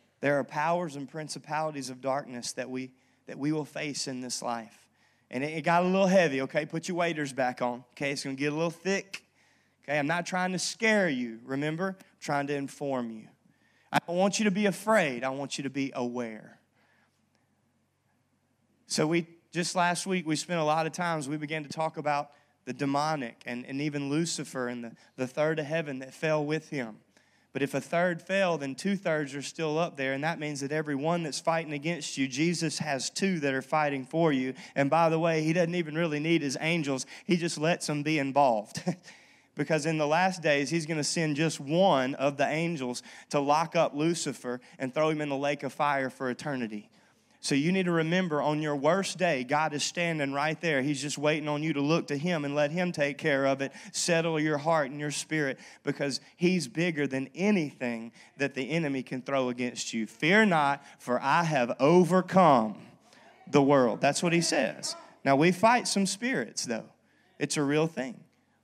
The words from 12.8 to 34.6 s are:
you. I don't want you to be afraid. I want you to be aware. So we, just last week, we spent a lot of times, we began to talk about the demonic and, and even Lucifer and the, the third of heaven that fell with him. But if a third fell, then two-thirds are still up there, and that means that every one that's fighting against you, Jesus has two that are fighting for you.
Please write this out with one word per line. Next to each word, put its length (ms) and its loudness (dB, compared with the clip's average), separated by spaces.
you. 140 -14
I 140 2
don't 100 -2
want 220 2
you 60 0
to 80 2
be 140 0
afraid. 580 2
I 60 0
want 280 -6
you 60 -6
to 60 -4
be 240 -4
aware. 680 -6
So 220 0
we, 180 2
just 240 -4
last 320 0
week, 180 -2
we 120 0
spent 240 -2
a 40 2
lot 220 2
of 60 -6
times, 360 -4
we 80 -4
began 280 -6
to 40 -14
talk 280 -4
about 340 -2
the 80 -8
demonic 720 -2
and, 220 -8
and 140 -6
even 280 -4
Lucifer 600 -4
and 160 -8
the, 80 -12
the 100 -2
third 320 -2
of 80 -4
heaven 320 -4
that 160 -14
fell 300 0
with 240 -4
him. 300 -6
But 80 -4
if 140 -2
a 60 0
third 420 0
fell, 340 2
then 180 -4
two-thirds 600 -2
are 80 -6
still 360 -2
up 200 -2
there, 160 -2
and 100 -4
that 140 -2
means 220 -6
that 120 -4
every 220 -2
one 280 0
that's 160 -6
fighting 360 -2
against 420 -4
you, 100 0
Jesus 520 0
has 320 -2
two 300 0
that 120 0
are 80 0
fighting 460 0
for 260 2
you. 220 0